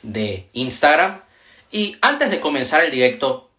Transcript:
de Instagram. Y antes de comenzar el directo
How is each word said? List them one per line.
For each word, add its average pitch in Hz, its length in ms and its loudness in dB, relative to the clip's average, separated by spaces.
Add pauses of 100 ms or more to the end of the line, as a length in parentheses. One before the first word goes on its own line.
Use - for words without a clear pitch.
de 104 500 -6
Instagram. 147 680 0 (500)
Y 208 280 -4
antes 285 300 2
de 180 80 -2
comenzar 147 460 0
el 156 80 -2
directo 127 680 0